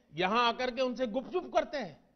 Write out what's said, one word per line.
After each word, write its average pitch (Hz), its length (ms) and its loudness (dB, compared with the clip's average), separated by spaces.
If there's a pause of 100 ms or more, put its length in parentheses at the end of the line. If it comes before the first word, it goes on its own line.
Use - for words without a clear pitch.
(140)
यहां 185 260 2
आकर 247 320 2
के 247 100 0
उनसे 254 260 0
गुपचुप 269 460 -4
करते 311 240 2
हैं। 180 280 -8 (100)